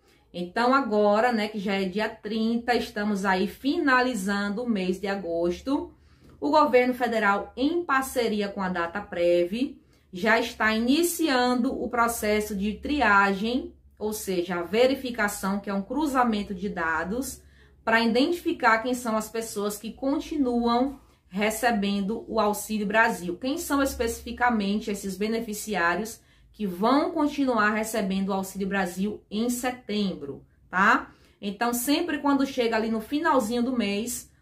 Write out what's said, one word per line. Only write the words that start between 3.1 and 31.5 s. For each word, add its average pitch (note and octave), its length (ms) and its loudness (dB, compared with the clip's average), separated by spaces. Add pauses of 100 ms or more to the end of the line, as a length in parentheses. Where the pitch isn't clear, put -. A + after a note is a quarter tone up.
aí F#3+ 220 2
finalizando B3 1160 0
o A#3+ 40 -8
mês F#3+ 320 0
de G3+ 60 -6
agosto, F3+ 840 -2 (460)
o D4 120 -2
governo B3+ 420 6
federal, G#3+ 640 0
em D#4+ 260 0
parceria A#3+ 640 0
com G3 140 -6
a F#3+ 80 -2
Dataprev, F3 1120 0 (320)
já G#3+ 260 2
está A#3 320 0
iniciando B3 1000 2 (100)
o - 60 -4
processo G#3+ 640 0
de G3+ 200 -2
triagem, A3 1000 2 (240)
ou G#3+ 140 -4
seja, F3+ 440 -4
a F3 60 -2
verificação, A3 960 0
que G3+ 120 -10
é G3 40 -4
um G3 60 -2
cruzamento B3 720 0
de F3+ 140 -4
dados, F3+ 720 -4 (420)
para A3+ 200 4
identificar A#3+ 800 2
quem B3 120 -2
são A#3 240 -2
as G#3+ 140 -4
pessoas G#3 480 -4
que A3+ 120 -12
continuam C4 1120 0 (260)
recebendo G3+ 1040 0
o G#3+ 100 -4
Auxílio G#3 480 0
Brasil. F#3+ 520 2
Quem C#4 180 -4
são C#4+ 260 0
especificamente A#3 1080 0
esses G3 260 -6
beneficiários G3+ 1040 -2 (320)
que G#3 140 -6
vão B3 460 2
continuar C4 580 2
recebendo G3+ 580 -2
o G3+ 60 0
Auxílio F#3+ 340 -4
Brasil F#3+ 640 -2
em A3 180 -2
setembro, G#3 960 -4 (240)
tá? G#3 420 2 (300)
Então, G#3 320 -4